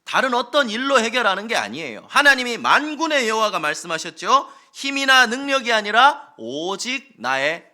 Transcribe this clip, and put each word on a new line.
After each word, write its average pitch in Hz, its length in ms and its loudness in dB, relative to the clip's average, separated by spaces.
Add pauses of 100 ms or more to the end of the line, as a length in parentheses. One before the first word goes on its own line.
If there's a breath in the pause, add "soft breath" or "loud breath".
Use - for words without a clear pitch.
다른 240 300 0
어떤 254 360 0
일로 262 280 0
해결하는 220 480 0
게 226 80 -4
아니에요. 117 540 -6
하나님이 254 500 2
만군의 277 720 0
여호와가 214 320 0
말씀하셨죠. 165 920 -2 (220 loud breath)
"힘이나 269 540 2
능력이 262 460 -2
아니라 226 640 2
오직 180 800 -8
나의 135 580 -2